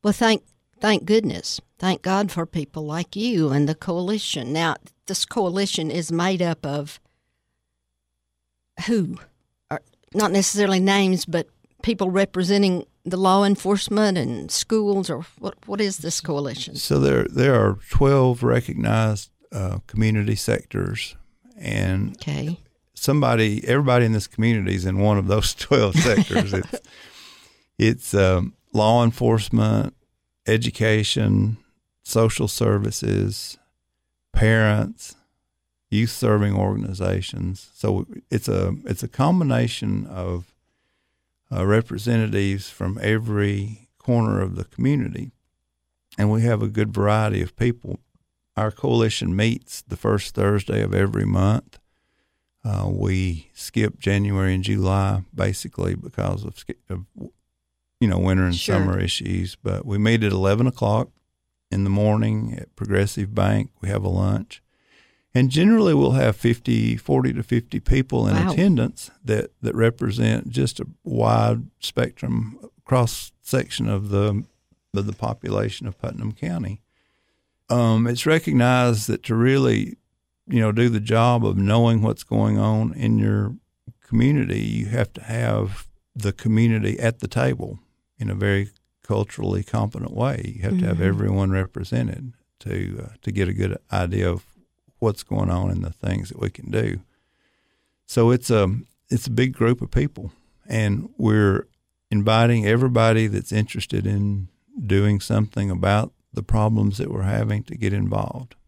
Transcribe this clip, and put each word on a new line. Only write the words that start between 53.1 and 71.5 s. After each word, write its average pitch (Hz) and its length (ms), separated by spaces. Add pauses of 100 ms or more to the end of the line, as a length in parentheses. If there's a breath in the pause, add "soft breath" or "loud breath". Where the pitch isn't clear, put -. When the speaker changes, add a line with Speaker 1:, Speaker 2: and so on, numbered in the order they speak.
Speaker 2:
skip - 460
January 98 560
and 92 80
July 98 600 (100)
basically - 640
because 87 480
of, - 140
sk-, - 140 (180)
of, 92 160 (960)
you 113 80
know, 92 100
winter 92 280
and 87 100
Speaker 1:
Sure. 95 200
Speaker 2:
summer 95 240
issues, 92 560
but 98 300
we 101 120
meet 110 260
at 101 80
eleven 98 340
o'clock 113 440 (600)
in 98 120
the 98 60
morning 107 680
at - 180
Progressive 101 600
Bank. 104 340 (120)
We 95 80
have 101 140
a 95 60
lunch. 98 520 (720 soft breath)
And 127 140
generally 185 460
we'll 135 160
have 127 240
fifty, 117 600
forty 127 380
to 117 100
fifty - 360
people 127 480
in 101 80
Speaker 1:
Wow. 180 160
Speaker 2:
attendance 165 580 (160)
that, 107 260 (100)
that 110 120
represent 113 760
just 123 300
a - 60 (180)
wide 113 600 (160)